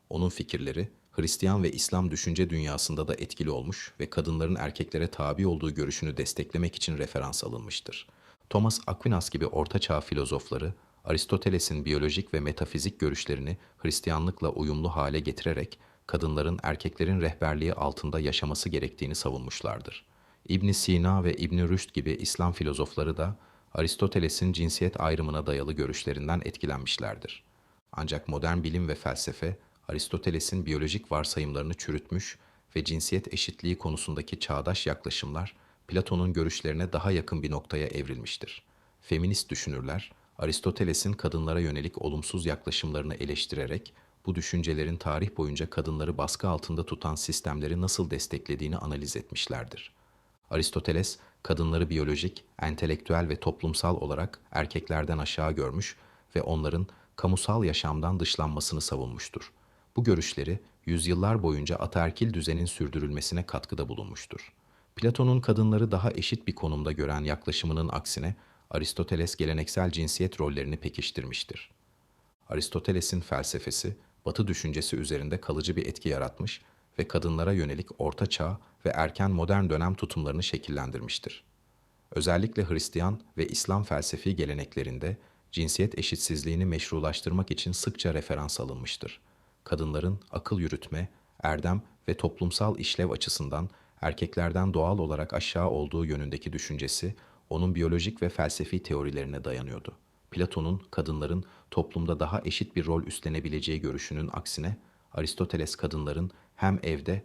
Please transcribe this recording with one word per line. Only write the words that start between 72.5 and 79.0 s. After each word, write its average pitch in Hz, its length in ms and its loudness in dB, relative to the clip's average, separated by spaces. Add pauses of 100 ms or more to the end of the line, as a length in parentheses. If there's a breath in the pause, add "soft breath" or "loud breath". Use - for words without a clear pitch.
felsefesi, - 760 -2 (300 loud breath)
Batı - 200 2
düşüncesi 78 500 -2
üzerinde 73 440 -2
kalıcı 78 360 0
bir - 100 0
etki - 220 -4
yaratmış - 520 -2 (380 soft breath)
ve - 100 2
kadınlara 85 440 2
yönelik 80 480 -2
Orta 76 260 0
Çağ 90 320 0 (260 loud breath)
ve 82 60 4
erken 80 400 2